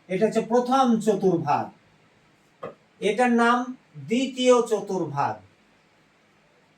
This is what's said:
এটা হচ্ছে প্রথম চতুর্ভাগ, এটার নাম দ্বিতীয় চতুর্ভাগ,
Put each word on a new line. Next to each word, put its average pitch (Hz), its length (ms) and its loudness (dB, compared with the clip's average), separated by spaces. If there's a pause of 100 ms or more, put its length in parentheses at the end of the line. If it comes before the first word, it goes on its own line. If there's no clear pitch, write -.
এটা 185 160 -2
হচ্ছে 214 160 0
প্রথম 247 440 0 (200)
চতুর্ভাগ, 170 600 0 (1300)
এটার 240 320 0
নাম 233 260 2 (520)
দ্বিতীয় 254 460 2 (160)
চতুর্ভাগ, 165 640 -4 (1400)